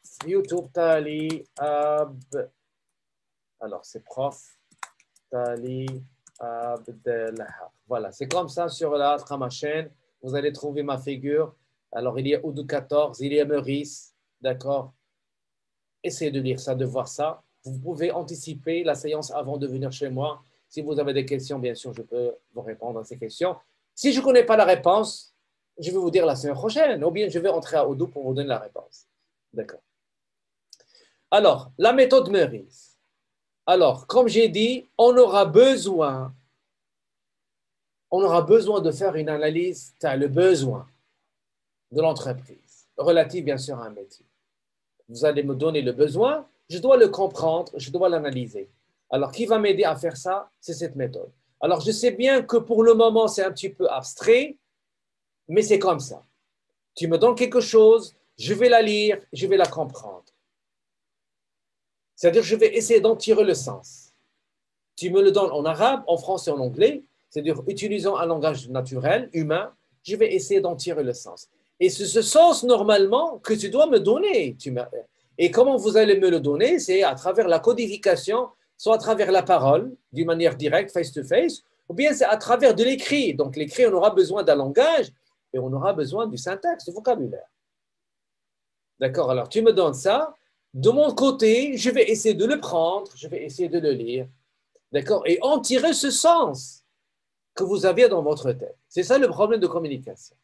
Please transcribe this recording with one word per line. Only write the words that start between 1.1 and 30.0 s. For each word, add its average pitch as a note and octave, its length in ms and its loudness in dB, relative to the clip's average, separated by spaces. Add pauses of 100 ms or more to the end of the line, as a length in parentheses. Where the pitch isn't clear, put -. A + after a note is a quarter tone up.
Ab-, D3 880 -4 (1080)
alors, G#2 260 -14
c'est - 200 -20
Prof C3+ 340 -8 (920)
Tali B2 580 -6 (520)
Abdelhak. A#2 1300 -8 (160)
Voilà, A2 240 -6
c'est C#3 160 -12
comme E3+ 200 -4
ça E3+ 200 -6
sur D#3+ 280 -6
la, C#3+ 220 0
sur C#3+ 180 -12
ma B2+ 140 -6
chaîne. D#3 400 -8 (320)
Vous C3 140 -8
allez C#3+ 160 -4
trouver C#3+ 320 -8
ma C#3 120 -6
figure. C#3+ 600 -6 (340)
Alors, A#2 300 -8
il C3+ 80 -4
y D3 80 2
a - 80 -8
Odoo D3 200 -10
quatorze, C#3+ 560 -4
il C#3 120 -6
y D3 80 2
a C#3+ 40 2
Meurice. C#3+ 680 -6 (260)
D'accord ? C3 520 -6 (1120)
Essayez D#3+ 280 -6
de C3+ 100 -6
lire C3 200 -6
ça, C3 140 -6
de C3 100 -4
voir B2+ 240 -6
ça. D3+ 340 -8 (220)
Vous C3 140 -12
pouvez D#3+ 340 -6
anticiper E3 720 -8
la D3+ 100 -2
séance D3+ 380 -8
avant C#3+ 240 -8
de C#3 100 -8
venir C3 240 -8
chez C3+ 200 -10
moi. D3 320 -8 (260)
Si D#3 140 -12
vous D3 160 -6
avez C#3+ 160 -4
des C3+ 100 -2
questions, C3 340 -8
bien B2 160 -6
sûr, A#2+ 200 -16
je A#2 80 -16
peux A#2+ 320 -6 (180)
vous A2+ 100 -14
répondre A2+ 380 -12
à A2 40 -14
ces B2+ 140 -20
questions. D#3+ 380 -6 (380)
Si C#4 180 0
je C4 80 0
ne C4 40 -8
connais B3 200 6
pas A3 120 2
la G#3+ 80 6
réponse, F#3 680 0 (440)
je D3+ 120 -8
vais F#3 60 -4
vous F3+ 140 -2
dire E3+ 160 2
la C#3+ 100 0
semaine C#3 180 -6
prochaine, A3+ 480 -2
ou E3+ 80 0
bien G3+ 180 -4
je D#3+ 100 -6
vais F3 100 -2
entrer D#3+ 300 -2
à C#3 100 0
Odoo C#3 180 -4
pour C#3+ 160 -14
vous C3 120 -4
donner C#3+ 140 -6
la A#2 100 -4
réponse. - 480 -18 (460)
D'accord. - 280 -12 (1500)